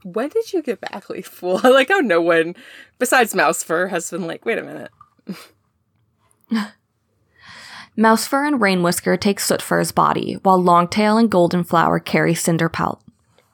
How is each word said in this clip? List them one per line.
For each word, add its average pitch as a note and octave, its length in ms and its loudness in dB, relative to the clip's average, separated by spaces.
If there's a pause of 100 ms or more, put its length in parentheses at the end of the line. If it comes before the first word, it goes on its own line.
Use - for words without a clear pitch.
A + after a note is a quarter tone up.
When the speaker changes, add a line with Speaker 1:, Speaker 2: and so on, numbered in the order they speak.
Speaker 1:
When A3 280 -6
did A4+ 220 -6
you E4+ 100 -2
get A3 180 -6
back, - 240 -12
Leafpool? - 560 -6
<laughs> - 40 2
I B3+ 40 6
like C4 220 6
how G4 80 2
no F#3 240 2
one, E3 320 0 (440)
besides B3 360 0
Mousefur, E3+ 560 0
has E3+ 200 -6
been F3 160 -8
like, E3 200 -12
"Wait A3+ 120 -2
a - 40 -6
minute." C#3+ 280 -14 (1600)
<laughs> G#3+ 220 -4 (1300)
Speaker 2:
Mousefur A3+ 480 2
and D4 140 0
Rain F#3+ 220 2
Whisker F3+ 340 0
take G3+ 220 0
Sootfur's - 540 -2
body, - 500 0
while F#3 200 4
Longtail F3+ 560 2
and A#3 120 4
Goldenflower E3+ 720 2
carry D#3+ 300 0
Cinderpelt. E3 680 -2 (540)